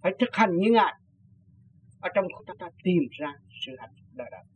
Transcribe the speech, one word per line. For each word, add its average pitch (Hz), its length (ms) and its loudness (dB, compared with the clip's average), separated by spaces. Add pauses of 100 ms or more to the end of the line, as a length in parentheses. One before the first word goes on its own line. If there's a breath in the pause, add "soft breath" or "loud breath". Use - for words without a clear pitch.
Phải 190 180 0
thực 247 120 2
hành 190 260 2
như 196 140 4
Ngài. 220 220 4 (1080)
Ở 180 140 -4
trong 196 180 2
khổ 214 140 -20
ta, 180 120 -14
ta - 100 -12 (140)
tìm 180 280 4
ra - 220 -8 (320)
sự 131 140 -16
hạnh - 160 -18
phúc - 180 -20
đời 123 180 -14
đời 92 120 -20 (120)